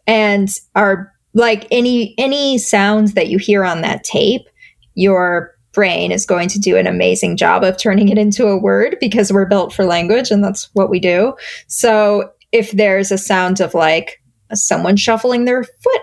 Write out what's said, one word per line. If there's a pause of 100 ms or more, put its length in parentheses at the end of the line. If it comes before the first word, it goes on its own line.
and (260)
our, (200)
like,
any,
any
sounds
that
you
hear
on
that
tape, (520)
your (200)
brain
is
going
to
do
an
amazing
job
of
turning
it
into
a
word
because
we're
built
for
language
and
that's
what
we
do. (320)
So (220)
if
there's
a
sound
of,
like, (300)
someone
shuffling
their
foot